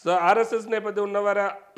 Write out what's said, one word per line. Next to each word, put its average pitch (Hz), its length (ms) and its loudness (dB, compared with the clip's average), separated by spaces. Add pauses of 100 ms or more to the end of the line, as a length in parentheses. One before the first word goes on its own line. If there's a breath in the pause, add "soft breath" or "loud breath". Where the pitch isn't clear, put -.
స-, 170 40 0
ఆర్ఎస్ఎస్ 214 580 2
నేపథ్యం 208 360 -4
ఉన్నవారా 202 520 -2 (220)